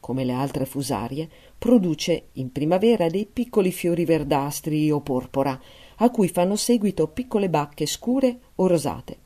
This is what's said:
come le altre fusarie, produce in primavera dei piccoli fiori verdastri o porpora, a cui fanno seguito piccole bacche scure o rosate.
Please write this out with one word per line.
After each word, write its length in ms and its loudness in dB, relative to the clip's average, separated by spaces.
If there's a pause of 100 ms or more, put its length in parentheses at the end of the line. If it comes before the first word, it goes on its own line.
come 240 -6
le 100 -2
altre 320 -4
fusarie, 600 -6 (280)
produce 680 2 (100)
in 180 -8
primavera 560 2
dei 160 -2
piccoli 480 0
fiori 320 0
verdastri 880 0
o 100 0
porpora, 580 -2 (380)
a 140 4
cui 180 2
fanno 280 0
seguito 520 0
piccole 400 -2
bacche 380 -2
scure 520 0 (180)
o 100 2
rosate. 600 0